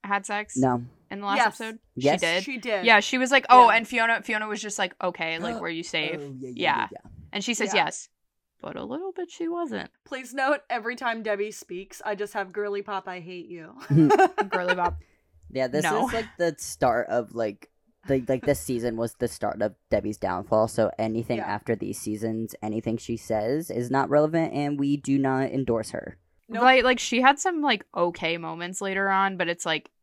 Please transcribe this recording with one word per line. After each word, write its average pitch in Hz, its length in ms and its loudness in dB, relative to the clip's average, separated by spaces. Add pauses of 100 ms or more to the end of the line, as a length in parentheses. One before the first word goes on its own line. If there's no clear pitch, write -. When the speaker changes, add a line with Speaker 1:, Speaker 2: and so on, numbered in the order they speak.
Speaker 1:
had 202 220 -2
sex? 208 320 -6
Speaker 2:
No. 127 260 2 (260)
Speaker 1:
In 196 120 -10
the 202 40 -8
last 202 120 0
Speaker 3:
Yes. 226 100 4
Speaker 1:
episode? 220 320 -6 (160)
Speaker 2:
Yes. 143 240 2
Speaker 1:
She - 60 0
did? 175 180 0
Speaker 3:
She 262 140 -8
did. 214 280 -4
Speaker 1:
Yeah, 220 140 8
she 254 180 0
was 254 140 2
like, 269 180 4
"Oh," 247 200 12
Speaker 3:
Yeah. 214 80 6
Speaker 1:
and 220 100 0
Fiona, 226 340 0
Fiona 214 260 -4
was 208 140 -6
just 208 160 -8
like, 185 240 -4
"Okay, 165 380 -4
like, 170 220 -6
Speaker 2:
<gasps> - 0 -
Speaker 1:
were 170 80 -6
you 165 140 -6
safe?" 156 380 -4
Speaker 2:
Oh, 139 180 -12
yeah, 131 100 -10
yeah, - 60 -12
Speaker 1:
Yeah. 156 260 0
Speaker 2:
yeah, - 100 -2
yeah. - 180 -18 (220)
Speaker 1:
And 202 120 -4
she 240 100 -2
says, 196 200 -2
Speaker 3:
Yeah. 175 120 4
Speaker 1:
"Yes." - 240 -8 (520)
But - 140 -14
a - 80 -10
little 330 300 -8
bit 349 180 -10
she 339 160 -8
wasn't. 330 420 -6 (140)
Speaker 3:
Please 254 300 -12
note, 277 260 0 (100)
every 233 280 -4
time 233 260 -4
Debbie 208 280 -2
speaks, - 540 -14
I 208 100 -2
just 202 180 -8
have 190 180 -6
girly 202 300 -4
pop, 202 260 -8
I 180 140 -10
hate 175 260 -14
you. 170 260 -16 (140)
<laughs> - 0 -
Speaker 2:
<laughs> 190 640 6
Speaker 1:
Girly 180 260 0
pop. 175 220 -2 (520)
Speaker 2:
Yeah, 131 200 -2
this 147 140 0
Speaker 1:
No. 156 240 2
Speaker 2:
is, - 60 -4
like, 226 120 -2 (120)
the 170 200 0
start 120 500 0
of, 117 260 -2
like, 110 360 -4 (380)
the, 135 200 4
like, 131 180 0
this 139 140 4
season 117 380 -2
was 117 160 -2
the 120 160 -2
start 104 320 -4
of 104 140 0 (140)
Debbie's 104 280 0
downfall. 104 500 2
So 110 320 2
anything 113 380 -2
Speaker 3:
Yeah. 101 80 -4
Speaker 2:
after 104 280 -4
these 101 280 -4
seasons, 110 600 -4
anything 113 360 -4
she 117 180 -6
says 117 560 -2
is 120 180 -4
not 139 200 0
relevant, 156 440 4
and 143 240 -2
we 143 200 0
do 139 200 0
not 135 340 0
endorse 120 400 -2
her. - 260 -10 (320)
Speaker 3:
Nope. 226 140 -2
Speaker 1:
Like, 254 200 8
like, 254 160 4
she 240 220 0
had 277 180 6
some, 349 220 -2
like, 247 240 0 (100)
okay 175 420 -2
moments 170 440 -8
later 196 280 -2
on, 190 280 2
but 175 100 0
it's 170 180 -4
like 160 240 -2 (120)